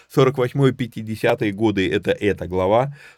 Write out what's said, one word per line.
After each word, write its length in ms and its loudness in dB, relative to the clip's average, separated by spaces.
сорок 300 2
восьмой, 340 2
пятидесятые 800 -2
годы – 360 0
это 220 -2
эта 380 -2
глава, 460 0